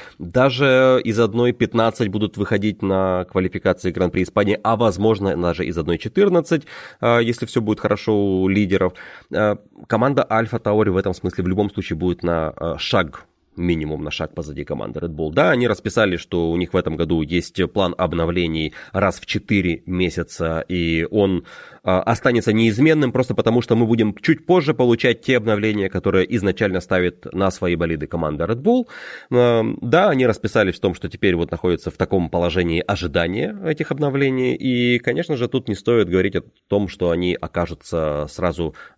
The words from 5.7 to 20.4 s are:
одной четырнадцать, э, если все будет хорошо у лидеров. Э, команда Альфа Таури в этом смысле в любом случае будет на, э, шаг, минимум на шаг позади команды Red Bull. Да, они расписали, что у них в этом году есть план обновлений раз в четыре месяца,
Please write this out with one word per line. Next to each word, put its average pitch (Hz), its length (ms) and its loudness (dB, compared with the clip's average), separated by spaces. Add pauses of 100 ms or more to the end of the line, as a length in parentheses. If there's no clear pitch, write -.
одной 82 220 -2
четырнадцать, 175 640 0 (400)
э, 117 200 4
если 117 220 -2
все 117 160 -2
будет 107 200 -2
хорошо 101 600 0
у 95 80 2
лидеров. 95 460 2 (360)
Э, 104 260 0 (300)
команда 127 440 2
Альфа 113 280 0
Таури 107 300 2
в 92 80 0
этом 95 160 0
смысле 90 320 -4
в 87 40 0
любом 98 220 0
случае 87 280 -6
будет 87 240 -2
на, 82 340 -2
э, 80 220 -6
шаг, - 480 -2 (300)
минимум 78 460 -2
на 76 80 -8
шаг - 240 -8
позади 73 300 -10
команды 62 360 -8
Red 85 140 -6
Bull. 78 180 -4
Да, 156 180 2
они 123 180 2
расписали, 101 480 0
что 85 340 -2
у 85 60 0
них 87 160 -4
в 98 40 -2
этом 80 200 0
году 82 260 0
есть 82 380 -4 (120)
план 92 260 0
обновлений 82 720 -2 (200)
раз 98 280 0
в - 60 -18
четыре 90 600 -2
месяца, 85 840 -4